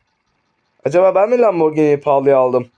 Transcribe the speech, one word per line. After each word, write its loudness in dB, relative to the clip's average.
Acaba 0
ben 0
mi 0
Lamborghini'yi 0
pahalıya 0
aldım? -2